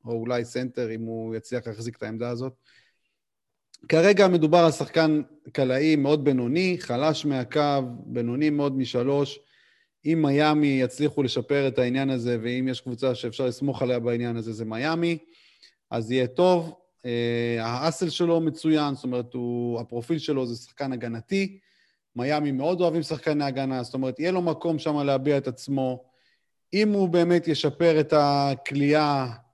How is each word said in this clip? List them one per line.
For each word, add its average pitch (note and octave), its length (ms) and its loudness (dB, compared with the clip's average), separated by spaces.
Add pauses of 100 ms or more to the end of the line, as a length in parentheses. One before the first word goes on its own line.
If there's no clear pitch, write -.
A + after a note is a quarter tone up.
או A#2 80 -8
אולי A#2 320 -2
סנטר, B2 500 -6
אם A2+ 60 -8
הוא A2+ 340 -8
יצליח A2+ 320 -8
להחזיק A2+ 300 -10
את - 60 -12
העמדה A2+ 260 -6
הזאת. B2 240 -6 (1400)
כרגע F#3+ 400 6
מדובר E3 300 4
על E3 140 6
שחקן D3+ 500 0 (300)
קלעי C#3+ 440 2
מאוד C#3+ 280 2
בינוני, C#3+ 560 2
חלש D3+ 440 -2
מהקו, C#3+ 580 0 (240)
בינוני A#2+ 440 0
מאוד C#3+ 280 0
משלוש. C3+ 600 0 (680)
אם D#3+ 180 2
מיאמי D3+ 440 4
יצליחו C#3 560 0
לשפר C3+ 460 0
את B2 100 -2
העניין C3 320 0
הזה, A#2+ 320 -2
ואם B2+ 260 -2
יש B2 120 -4
קבוצה B2+ 340 -2
שאפשר B2+ 320 -4
לסמוך C3 360 -2
עליה B2 160 0
בעניין A#2+ 380 -2
הזה, A2 160 -8
זה A2 120 -8
מיאמי, D#3+ 540 -2 (720)
אז A#2 200 -4
יהיה B2+ 160 2
טוב. E3+ 480 2 (320)
אה, A#2+ 600 -2
האסל D#3 420 -2
שלו E3+ 320 2
מצוין, D3+ 540 0
זאת C3+ 100 -12
אומרת, B2 300 -6
הוא, A#2+ 460 -4
הפרופיל A#2+ 380 -6
שלו C3+ 280 -2
זה A#2 100 -6
שחקן C3+ 360 -8
הגנתי, B2 680 -4 (580)
מיאמי C#3+ 360 0
מאוד D#3+ 280 -2
אוהבים E3 220 2
שחקני D3 420 -2
הגנה, C3+ 380 -4
זאת A#2 120 -10
אומרת, C3 240 -4
יהיה E3+ 120 0
לו F3+ 120 0
מקום E3 360 -2
שם D3 200 -2
להביע C#3 400 2
את - 100 -2
עצמו. C3 560 -4 (680)
אם G#3 180 4
הוא F#3+ 160 2
באמת E3+ 400 4
ישפר D#3 520 2
את D3+ 160 0
הקליעה C#3+ 1160 2 (220)